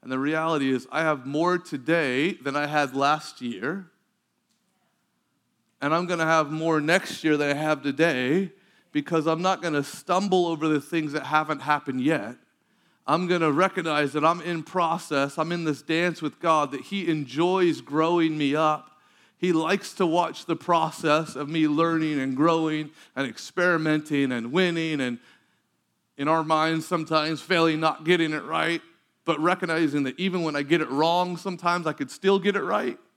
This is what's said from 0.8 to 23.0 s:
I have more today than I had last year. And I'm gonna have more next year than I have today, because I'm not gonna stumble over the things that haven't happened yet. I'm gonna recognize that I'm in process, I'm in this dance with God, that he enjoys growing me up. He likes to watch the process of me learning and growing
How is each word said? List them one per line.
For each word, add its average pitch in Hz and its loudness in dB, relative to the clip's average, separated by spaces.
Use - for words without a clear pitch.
I 151 -2
have 147 0
more 165 0
today 151 0
than 139 -6
I 147 0
had 143 0
last 143 0
year. 127 -6
And 143 0
I'm 175 0
gonna 170 0
have 160 4
more 160 0
next 165 0
year 151 4
than 143 0
I 143 -2
have 156 0
today, 143 0
because 151 0
I'm 160 0
not 185 0
gonna 151 -2
stumble 185 0
over 160 -2
the 151 2
things 151 -4
that 143 -4
haven't 151 0
happened 139 -2
yet. 135 0
I'm 170 2
gonna 165 2
recognize 156 0
that 147 -2
I'm 170 4
in 165 -6
process, 160 -2
I'm 165 -2
in 175 -4
this 151 -2
dance 165 -2
with 151 -6
God, 156 2
that 131 -10
he 185 -4
enjoys 160 2
growing 160 0
me 143 0
up. 151 0
He 180 0
likes 165 0
to 190 0
watch 165 -2
the 165 -2
process 160 0
of 139 -6
me 160 2
learning 160 2
and 131 -2
growing 156 2